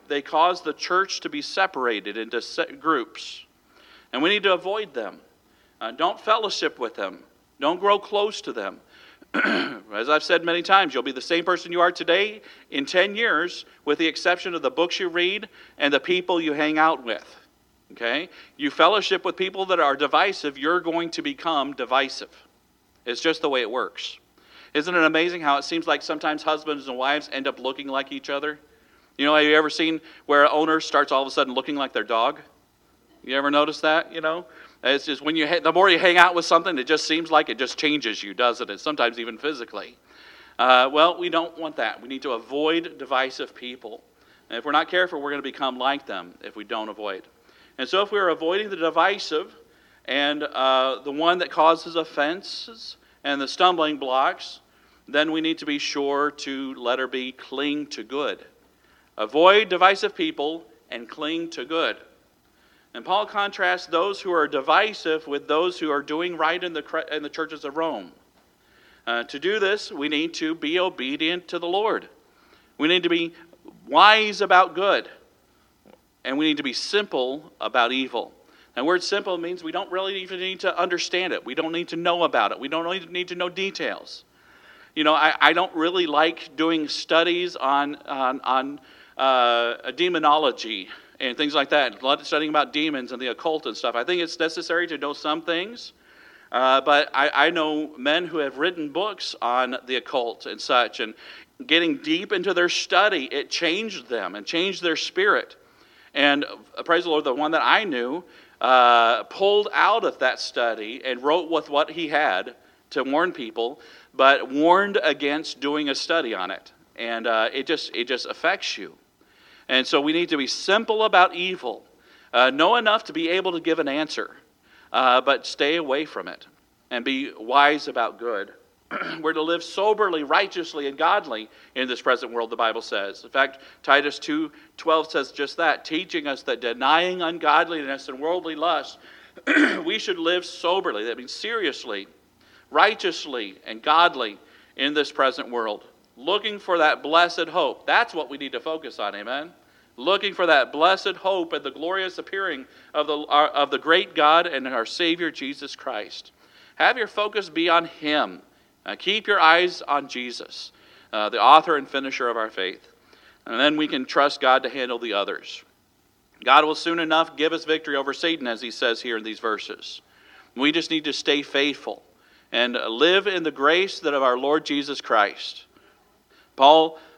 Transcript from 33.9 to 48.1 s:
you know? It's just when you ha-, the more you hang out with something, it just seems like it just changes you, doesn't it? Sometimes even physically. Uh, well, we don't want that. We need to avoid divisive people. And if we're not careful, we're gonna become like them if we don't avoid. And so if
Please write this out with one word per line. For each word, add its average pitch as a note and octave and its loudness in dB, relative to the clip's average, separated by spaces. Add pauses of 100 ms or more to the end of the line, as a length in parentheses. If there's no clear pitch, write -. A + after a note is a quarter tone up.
you D#3+ -10
know? D#3+ -4 (380)
It's C3+ 0
just C#3 -4
when D#3 -2
you D#3 2
ha-, E3 0
the D#3+ 2
more F#3 6
you E3+ 6
hang F3 4
out F3+ 8
with E3+ 2
something, E3+ 2
it B2 -4
just D3+ 2
seems D#3+ -2
like D#3 4
it A#2 -6
just B2+ -4
changes C3+ -2
you, G2+ -12
doesn't A#2 0
it? G2+ -10
Sometimes A#2+ -2
even A2+ -10
physically. A2+ -10 (600)
Uh, B2+ 6
well, E3+ 4
we F3 -4
don't E3 -2
want D#3 -10
that. A2 -4
We A#2 -16
need C3 -10
to C#3 -4
avoid D3 -2
divisive C3 -4
people. B2 -14 (440)
And A2 -8
if A#2 -8
we're D3 -2
not D3+ 2
careful, F3+ 0
we're C#3+ -6
gonna C#3+ -4
become C3 -6
like C#3 -2
them F2+ -10
if - -14
we G#2+ -12
don't A2 -6
avoid. G2+ -8 (520)
And - -6
so F#3+ 2
if G3+ -4